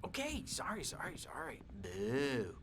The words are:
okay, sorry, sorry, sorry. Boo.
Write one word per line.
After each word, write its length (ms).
okay, 400
sorry, 380
sorry, 340
sorry. 440
Boo. 800